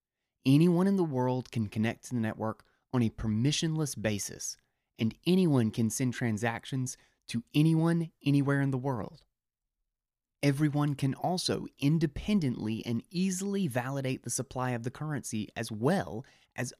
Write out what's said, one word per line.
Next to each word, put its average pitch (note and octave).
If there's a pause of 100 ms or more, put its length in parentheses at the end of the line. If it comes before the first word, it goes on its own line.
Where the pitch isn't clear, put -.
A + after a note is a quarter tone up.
(460)
Anyone E3+
in G3
the F#3
world B2+
can A2
connect A2+
to -
the B2
network A2 (280)
on B2+
a A2+
permissionless C#3
basis, G#2 (420)
and A2 (120)
anyone D#3+
can A2+
send B2
transactions A#2 (320)
to A#2 (120)
anyone, D#3+ (140)
anywhere C#3
in C#3
the C3
world. B2+ (1200)
Everyone D3
can C3+
also E3 (120)
independently D3
and A#2
easily F#3+
validate C3
the A#2+
supply B2+
of A#2
the B2
currency C#3
as A2+
well A2+ (300)
as C#3